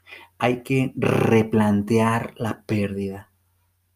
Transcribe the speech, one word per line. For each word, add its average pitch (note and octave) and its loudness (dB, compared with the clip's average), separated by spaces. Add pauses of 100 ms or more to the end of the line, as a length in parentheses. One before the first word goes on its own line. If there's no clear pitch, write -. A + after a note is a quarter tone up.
(400)
hay B2 0
que C3+ -2
replantear A2+ 2
la A2 -8
pérdida. G2 -6 (640)